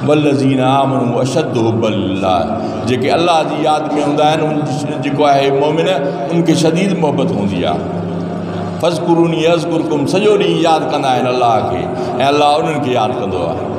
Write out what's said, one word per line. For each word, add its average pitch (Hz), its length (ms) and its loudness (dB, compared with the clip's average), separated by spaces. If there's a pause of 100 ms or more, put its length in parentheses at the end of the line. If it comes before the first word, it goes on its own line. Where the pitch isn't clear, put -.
والذين 135 540 2
آمنوا 127 600 0
اشد 131 340 -2 (120)
حبا 107 220 0
لله. 95 500 0 (480)
جيڪي 127 300 0
الله 165 220 2 (100)
جي 151 80 -4 (100)
ياد ۾ 151 160 0 (220)
هوندا 147 260 0
آهن، 160 100 0
ان 151 240 -2
جي، 135 80 -4 (360)
جيڪو 139 140 0 (100)
آهي 139 160 2 (100)
مومن، 156 280 0 (440)
ان 170 80 2 (100)
کي - 140 4
شديد 170 280 2 (120)
محبت 135 340 0
هوندي 98 240 -2 (120)
آهي. 73 100 -4 (960)
فاذكروني 165 680 2
اذكركم، 160 520 0 (140)
سڄو 208 240 4
ڏينهن 170 260 2
ياد 160 180 4 (100)
ڪندا 139 240 0
آهن 123 120 0
الله 123 280 2 (140)
کي، ۽ 90 140 -4 (460)
الله 147 200 4 (100)
انهن 160 240 -2
کي 123 100 0
ياد 110 180 0 (100)
ڪندو 92 260 -4
آهي. 76 180 -4 (140)